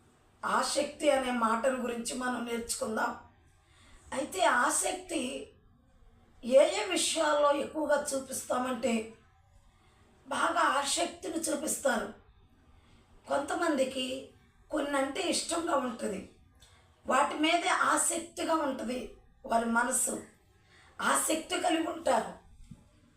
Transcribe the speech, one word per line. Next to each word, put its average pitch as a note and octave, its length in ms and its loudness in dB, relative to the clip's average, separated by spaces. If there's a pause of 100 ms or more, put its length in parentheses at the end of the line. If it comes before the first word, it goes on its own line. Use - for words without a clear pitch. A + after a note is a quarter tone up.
(440)
ఆసక్తి C4+ 680 0
అనే C4 200 4
మాటను A#3 460 2
గురించి A#3 380 -4
మనం B3 300 -4
నేర్చుకుందాం. A#3 720 -4 (960)
అయితే D4+ 320 -2
ఆసక్తి C#4+ 1080 0 (920)
ఏ B3+ 140 8
ఏ G4 260 6
విషయాల్లో D4+ 720 2
ఎక్కువగా C#4+ 600 0
చూపిస్తామంటే, B3 1000 -2 (1120)
బాగా E4 320 0
ఆసక్తిని - 760 0
చూపిస్తారు. D4 800 -2 (1120)
కొంతమందికి C#4 1000 -2 (420)
కొన్ని C#4+ 260 -2
అంటే C#4 240 -2
ఇష్టంగా E4 560 -2
ఉంటుంది, A3 540 -4 (760)
వాటి C#4 280 2
మీదే E4 340 2
ఆసక్తిగా E4 840 0
ఉంటుంది, B3 600 -2 (320)
వారి A#3 180 2
మనసు A#3 580 0 (800)
ఆసక్తి C#4+ 600 0
కలిగి D#4+ 260 2
ఉంటారు. - 460 0 (840)